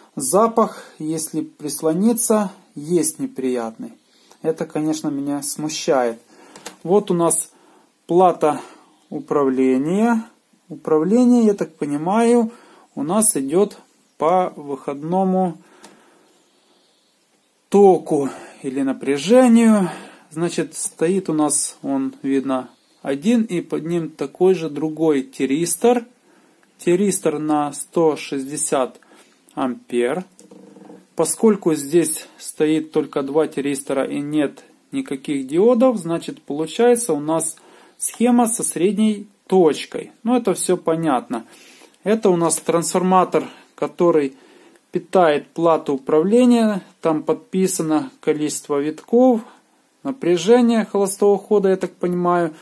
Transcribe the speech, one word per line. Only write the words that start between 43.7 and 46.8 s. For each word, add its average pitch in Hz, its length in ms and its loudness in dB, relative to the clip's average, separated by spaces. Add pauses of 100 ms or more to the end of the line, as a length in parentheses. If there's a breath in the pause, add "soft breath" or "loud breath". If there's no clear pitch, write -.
который 147 600 0 (560 loud breath)
питает 170 560 0
плату 160 460 0
управления. 208 880 2 (200)